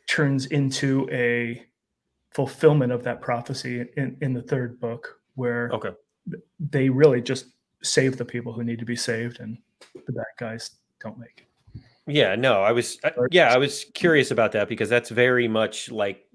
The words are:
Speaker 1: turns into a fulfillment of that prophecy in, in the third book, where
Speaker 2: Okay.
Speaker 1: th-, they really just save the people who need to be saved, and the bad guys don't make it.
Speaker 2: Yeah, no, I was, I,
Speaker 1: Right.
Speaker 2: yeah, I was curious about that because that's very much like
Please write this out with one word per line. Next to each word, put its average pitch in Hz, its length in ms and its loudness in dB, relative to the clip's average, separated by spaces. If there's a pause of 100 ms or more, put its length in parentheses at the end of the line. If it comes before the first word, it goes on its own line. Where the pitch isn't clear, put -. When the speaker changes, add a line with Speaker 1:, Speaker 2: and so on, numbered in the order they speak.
Speaker 1:
turns 139 400 0
into 135 640 0
a 120 540 -2 (680)
fulfillment 143 600 4
of 123 120 -4
that 120 180 -6
prophecy 123 640 -6 (120)
in, 135 240 -4
in 131 120 -2
the 120 80 -4
third 123 380 -6
book, - 420 -10 (140)
where 120 360 -4
Speaker 2:
Okay. 110 200 -6 (380)
Speaker 1:
th-, - 140 -12 (160)
they 135 300 0
really 131 320 6
just 123 240 -8 (380)
save 135 340 0
the 120 80 -8
people 120 280 -10
who 120 100 -8
need 117 160 -6
to 117 60 -12
be 120 100 -6
saved, 117 440 -8
and 113 180 -14 (480)
the 131 80 -8
bad 113 120 -10 (120)
guys 113 340 -12 (280)
don't 107 180 -14
make - 280 -20 (280)
it. - 80 -18 (260)
Speaker 2:
Yeah, 117 280 4
no, 117 280 4
I 107 80 4
was, 120 320 -2
I, 151 120 0
Speaker 1:
Right. 123 160 0
Speaker 2:
yeah, 160 220 6
I 127 40 6
was 139 360 0
curious 151 380 4
about 113 220 2
that 104 140 0
because 107 220 -4
that's 120 200 2
very 123 380 4
much 110 440 -2
like 101 440 -4